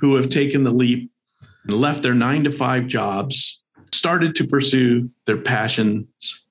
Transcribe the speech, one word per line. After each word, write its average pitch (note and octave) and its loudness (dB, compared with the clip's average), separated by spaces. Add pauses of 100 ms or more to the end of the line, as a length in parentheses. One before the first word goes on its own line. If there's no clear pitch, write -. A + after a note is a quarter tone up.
who C#3 4
have B2+ 2
taken C#3+ 0
the A#2+ 2
leap A#2+ 0 (540)
and G#2 -2
left D3 0
their B2 2
nine-to-five B2+ 0
jobs, G#2+ -4 (320)
started E3+ 0
to - -2
pursue B2+ 2 (160)
their G#2+ 0
passions A2 -2 (440)